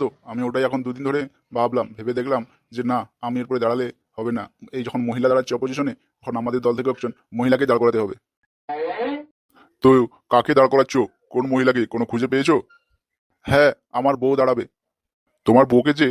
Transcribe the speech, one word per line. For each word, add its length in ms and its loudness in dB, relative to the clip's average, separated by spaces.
তো, 40 -2
আমি 160 -8
ওটাই 200 0
এখন 180 -4
দুদিন 220 -8
ধরে 140 -2
ভাবলাম, 300 0
ভেবে 240 -6
দেখলাম 220 -2
যে 60 -6
না, 80 0
আমি 140 -6
এরপরে 240 -4
দাঁড়ালে 240 -2
হবে 200 -6
না। 60 -8
এই 100 -6
যখন 120 -8
মহিলা 200 -2
দাঁড়াচ্ছে 280 0
অপোজিশনে, 360 -6
তখন 220 -8
আমাদের 240 -4
দল 100 2
থেকে 180 -2
একজন 180 -6
মহিলাকে 320 2
দাঁড় 140 2
করাতে 200 2
হবে। 120 -6
তো 60 6
কাকে 240 2
দাঁড় 160 6
করাচ্ছ? 220 2
কোন 100 0
মহিলাকে? 280 2
কোনো 180 -2
খুঁজে 200 -2
পেয়েছো? 240 2
হ্যাঁ, 260 4
আমার 220 2
বউ 180 2
দাঁড়াবে। 260 2
তোমার 260 6
বউকে 280 4
যে 120 4